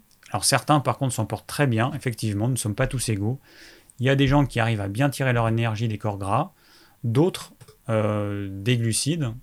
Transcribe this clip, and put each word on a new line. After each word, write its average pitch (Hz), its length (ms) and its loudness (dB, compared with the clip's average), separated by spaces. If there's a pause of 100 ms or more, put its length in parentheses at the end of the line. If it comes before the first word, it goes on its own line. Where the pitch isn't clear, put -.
(300)
alors - 140 -4
certains 147 380 2
par 123 160 0
contre 131 160 -2
s'en 110 120 -2
portent - 220 -8
très - 180 0
bien, 120 280 2
effectivement, 110 540 -2
nous 131 60 0
ne 120 60 -2
sommes 101 160 -2
pas 131 120 0
tous 123 220 -4
égaux. 107 300 -2 (600)
Il 120 60 0
y 131 40 4
a 135 60 4
des 135 120 4
gens 143 180 6
qui 120 140 -4
arrivent 113 220 0
à 98 80 -4
bien 127 200 0
tirer 131 220 -2
leur 117 160 2
énergie 113 400 0
des 107 100 -4
corps 104 200 -4
gras, 107 340 -2 (520)
d'autres, 131 500 0 (340)
euh, 104 640 -2
des 101 260 0
glucides, 117 540 -2 (120)